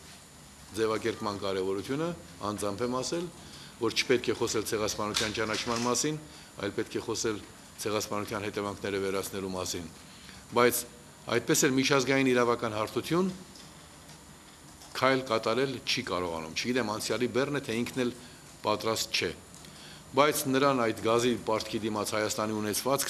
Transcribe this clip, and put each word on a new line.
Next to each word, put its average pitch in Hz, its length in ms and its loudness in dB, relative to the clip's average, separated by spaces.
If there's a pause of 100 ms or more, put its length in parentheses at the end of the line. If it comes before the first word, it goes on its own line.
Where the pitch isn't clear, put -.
(760)
ձևակերպման 107 680 0
կարևորությունը, 98 640 0 (420)
անձամբ 104 380 -2
եմ 123 100 -2
ասել, 170 300 -2 (560)
որ 113 180 0
չպետք 123 320 4
է - 60 -4
խոսել 110 320 0
ցեղասպանության 104 640 0
ճանաչման 113 480 0
մասին, 131 320 2 (480)
այլ 101 140 -2
պետք 113 180 -2
է 104 80 -2
խոսել 107 380 -2 (420)
ցեղասպանության 104 600 -2
հետևանքները 101 580 -2
վերացնելու 95 480 -2
մասին։ 87 380 -4 (680)
Բայց 120 240 6 (560)
այդպես 151 320 4
էլ 131 80 2
միջազգային 135 560 6
իրավական 120 480 4
հարթություն 156 480 0 (1700)
քայլ 131 320 6
կատարել 113 440 2 (120)
չի - 240 0
կարողանում։ 82 480 -2
Չգիտեմ, 117 400 0
անցյալի 113 400 0
բեռն 139 240 0
է, - 60 -4
թե 117 100 -4
ինքն 123 300 -2
էլ 120 100 -4 (480)
պատրաստ 107 560 0
չէ։ 87 120 0 (840)
Բայց 151 200 6 (120)
նրան 135 320 4
այդ 110 240 2
գազի 117 280 4 (120)
պարտքի 110 400 -2
դիմաց 107 320 -2
Հայաստանի 107 400 0
ունեցվածք 107 540 0